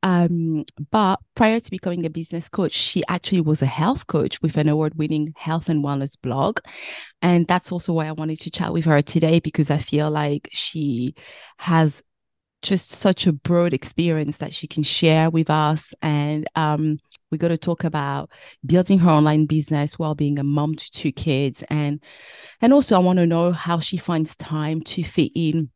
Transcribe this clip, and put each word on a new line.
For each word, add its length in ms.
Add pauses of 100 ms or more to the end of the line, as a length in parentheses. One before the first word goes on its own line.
Um, 600 (280)
but 240 (180)
prior 240
to 140
becoming 340
a 40
business 380
coach, 240
she 360
actually 320
was 220
a 40
health 400
coach 360
with 140
an 120
award-winning 680
health 320
and 160
wellness 340
blog. 420 (600)
And 280
that's 240
also 200
why 140
I 60
wanted 300
to 80
chat 220
with 120
her 180
today, 380
because 320
I 60
feel 300
like 440
she 640 (400)
has 440 (600)
just 300
such 340
a 80
broad 400
experience 680
that 140
she 140
can 160
share 480
with 180
us. 540
And, 540
um, 420 (320)
we're 80
gonna 180
talk 280
about 460 (360)
building 320
her 120
online 360
business 500
while 200
being 240
a 20
mom 320
to 160
two 220
kids. 580
And, 300 (600)
and 120
also 240
I 20
wanna 280
know 260
how 260
she 180
finds 380
time 480
to 220
fit 320
in 400